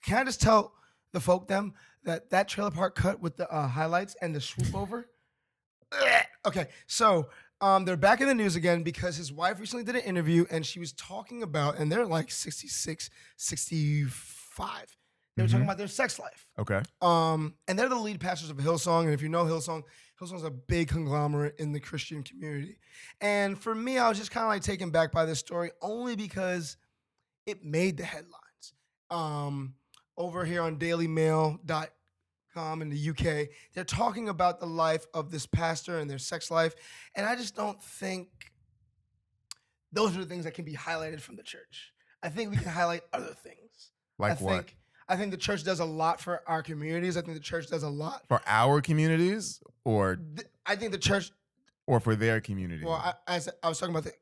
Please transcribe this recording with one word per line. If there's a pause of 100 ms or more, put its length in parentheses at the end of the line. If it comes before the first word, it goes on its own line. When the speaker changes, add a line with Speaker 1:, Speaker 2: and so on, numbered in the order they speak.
Speaker 1:
can
I
just
tell (380)
the
folk
them (280)
that
that
trailer
park
cut
with
the,
uh,
highlights
and
the
swoop
over? (440)
<laughs>
Ugh. (220)
Okay, (220)
so, (320)
um,
they're
back
in
the
news
again
because
his
wife
recently
did
an
interview
and
she
was
talking
about,
and
they're,
like,
sixty-six, (280)
sixty-five. (400)
They
were
talking
Speaker 2:
Mm-hmm.
Speaker 1:
about
their
sex
life. (100)
Speaker 2:
Okay. (220)
Speaker 1:
Um, (120)
and
they're
the
lead
pastors
of
Hillsong.
And
if
you
know
Hillsong, (380)
Hillsong's
a
big
conglomerate
in
the
Christian
community. (420)
And
for
me,
I
was
just
kinda,
like,
taken
back
by
this
story (100)
only
because (720)
it
made
the
headlines. (360)
Um, (420)
over
here
on
dailymail
dot (640)
com
in
the
U
K, (260)
they're
talking
about
the
life
of
this
pastor
and
their
sex
life. (420)
And
I
just
don't
think (1400)
those
are
the
things
that
can
be
highlighted
from
the
church. (300)
I
think
we
can
highlight (100)
other
things. (280)
Speaker 2:
Like
Speaker 1:
I
Speaker 2:
what?
Speaker 1:
think, (320)
I
think
the
church
does
a
lot
for
our
communities.
I
think
the
church
does
a
lot
Speaker 2:
For
our
communities, (240)
or (200)
Speaker 1:
Th-, (160)
I
think
the
church (560)
Speaker 2:
or
for
their
community?
Speaker 1:
Well,
I, (140)
as (140)
I
was
talking
about
the